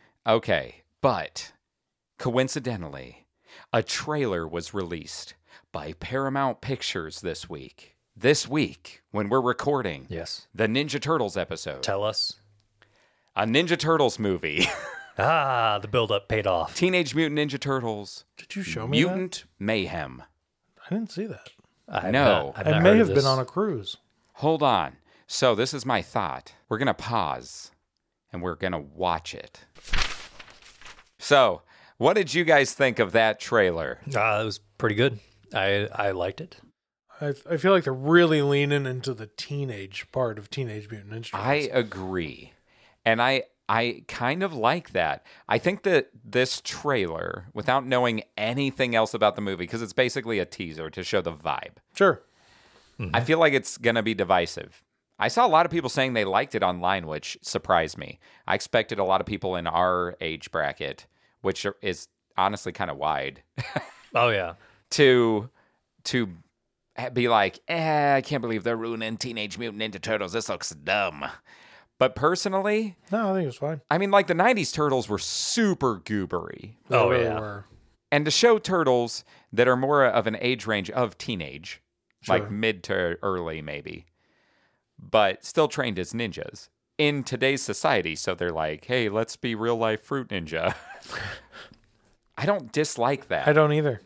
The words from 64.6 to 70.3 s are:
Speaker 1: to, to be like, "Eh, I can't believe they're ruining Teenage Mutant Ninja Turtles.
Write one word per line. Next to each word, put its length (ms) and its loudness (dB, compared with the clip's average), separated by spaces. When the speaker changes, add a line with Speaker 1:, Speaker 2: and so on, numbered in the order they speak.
Speaker 1:
to, 580 6
to 260 -2
be 160 0
like, 300 4
"Eh, 480 2
I 60 2
can't 180 -4
believe 240 -4
they're 120 0
ruining 420 -6
Teenage 400 -6
Mutant 240 -8
Ninja 180 -8
Turtles. 320 -4